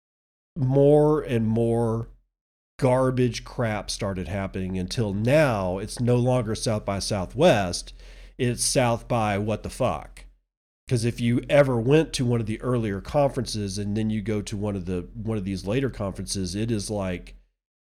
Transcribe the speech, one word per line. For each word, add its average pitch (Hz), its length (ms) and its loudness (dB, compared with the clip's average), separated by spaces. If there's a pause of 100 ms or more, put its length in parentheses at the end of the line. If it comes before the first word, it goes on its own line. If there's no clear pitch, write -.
(580)
more 147 640 6
and 113 260 0
more 117 600 0 (680)
garbage 127 640 2
crap 107 460 -4
started 92 380 -4
happening 92 500 -4
until 95 360 -2
now 110 640 2
it's 101 220 -10
no 123 160 2
longer 120 400 2
South 107 300 -2
by 98 140 -2
Southwest, 104 920 0 (440)
it's 123 260 -2
South 120 440 2
by 107 300 0
what 107 260 -2
the - 60 -6
fuck. - 560 -4 (640)
'Cause 120 160 0
if 117 160 -2
you 120 300 2
ever 135 300 6
went 147 340 4
to 127 120 -2
one 120 140 2
of 110 60 -2
the 107 160 -6
earlier 110 400 -2
conferences 107 760 -2
and 104 200 -4
then 110 120 0
you 107 120 -2
go 104 200 -4
to 107 140 -8
one 101 200 -2
of 90 100 -6
the, 90 280 -4
one 113 240 -6
of 98 60 -4
these 92 220 -6
later 123 240 0
conferences, 95 680 -6
it 113 160 -4
is 101 180 -4
like, 95 460 -6 (540)